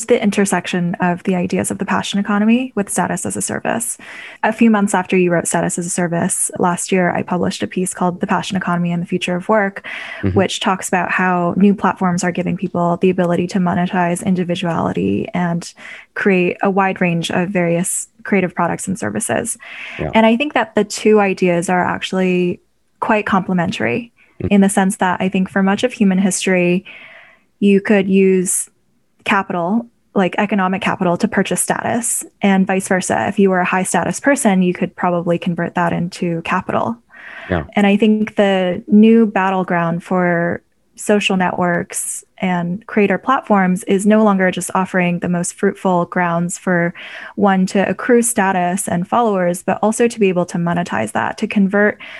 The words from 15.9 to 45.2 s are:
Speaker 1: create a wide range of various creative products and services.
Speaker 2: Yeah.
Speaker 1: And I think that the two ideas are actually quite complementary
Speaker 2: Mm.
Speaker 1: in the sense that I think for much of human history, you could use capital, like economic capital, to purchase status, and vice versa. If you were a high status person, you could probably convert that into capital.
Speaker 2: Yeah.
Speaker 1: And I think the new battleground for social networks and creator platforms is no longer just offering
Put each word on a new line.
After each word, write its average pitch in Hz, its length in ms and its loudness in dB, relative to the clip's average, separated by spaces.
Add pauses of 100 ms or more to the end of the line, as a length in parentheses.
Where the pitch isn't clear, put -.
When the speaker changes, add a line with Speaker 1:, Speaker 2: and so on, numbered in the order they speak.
Speaker 1:
create 180 480 2
a 202 80 2
wide 190 320 0
range 170 280 0
of 180 200 -2
various 170 580 -2 (140)
creative 185 320 0
products 170 340 -2
and 185 100 -4
services. - 600 -4 (400)
Speaker 2:
Yeah. 78 160 -6
Speaker 1:
And 220 100 6
I 226 140 4
think 294 160 -2
that 240 200 -2
the 208 100 2
two 214 360 4
ideas 180 480 0
are 180 160 2
actually 185 760 -2 (400)
quite 214 260 0
complementary 196 840 -2 (300)
Speaker 2:
Mm. 185 120 -4
Speaker 1:
in 202 80 6
the 196 80 6
sense 196 300 0
that 180 220 0
I 190 80 -2
think 190 220 -2
for 196 140 0
much 196 180 2
of 247 100 -2
human 190 260 2
history, 185 640 2 (720)
you 202 220 6
could 196 280 2
use 190 640 2 (540)
capital, 196 600 0 (300)
like 180 240 2
economic 190 420 0
capital, 175 360 0
to 220 100 0
purchase 190 340 -2
status, - 640 -4 (160)
and 190 240 4
vice 190 220 -2
versa. 180 400 0
If 202 140 -2
you 196 100 4
were 185 80 2
a 180 60 0
high 185 180 -2
status 175 380 -2
person, 208 420 2
you 180 120 2
could - 200 -6
probably 175 440 -2
convert 170 360 -4
that 170 180 0
into 170 500 -4
capital. 208 540 -2 (540)
Speaker 2:
Yeah. 80 140 0 (100)
Speaker 1:
And 202 100 4
I 202 120 4
think 214 400 2
the 190 500 0
new 226 400 6
battleground 185 800 0
for 175 580 0 (320)
social 202 420 0
networks 180 880 -2 (140)
and 180 500 -4
creator 196 300 2
platforms 190 640 0
is 202 200 0
no 214 200 6
longer 190 260 4
just 180 240 -6
offering 180 460 0